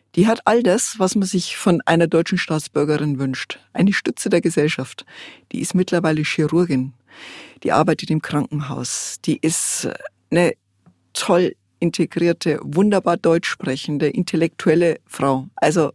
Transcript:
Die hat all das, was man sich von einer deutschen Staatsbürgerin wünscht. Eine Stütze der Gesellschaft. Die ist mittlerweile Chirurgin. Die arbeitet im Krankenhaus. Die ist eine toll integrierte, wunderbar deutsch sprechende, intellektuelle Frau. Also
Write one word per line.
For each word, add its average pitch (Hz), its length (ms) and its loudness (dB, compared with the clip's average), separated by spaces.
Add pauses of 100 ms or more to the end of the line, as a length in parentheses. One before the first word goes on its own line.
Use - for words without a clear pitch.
(160)
Die 180 100 6
hat 220 180 2
all 233 180 4
das, 202 360 0
was 190 160 2
man 196 120 0
sich - 300 -4
von 175 300 2
einer 165 200 4
deutschen 165 300 0
Staatsbürgerin 151 840 -2
wünscht. 131 420 -6 (120)
Eine 196 220 2
Stütze - 340 -4
der 175 140 2
Gesellschaft. 156 640 -2 (460)
Die - 80 -4
ist - 140 -4
mittlerweile 165 480 2
Chirurgin. 151 720 0 (720)
Die - 100 -2
arbeitet 160 380 2
im 156 100 0
Krankenhaus. 139 1040 -6
Die 160 140 0
ist - 500 -2 (420)
eine 170 220 2 (600)
toll 180 400 2 (260)
integrierte, 165 840 0
wunderbar 175 560 2
deutsch 170 300 2
sprechende, 147 600 -2
intellektuelle 170 960 0
Frau. 131 500 -2
Also 156 400 2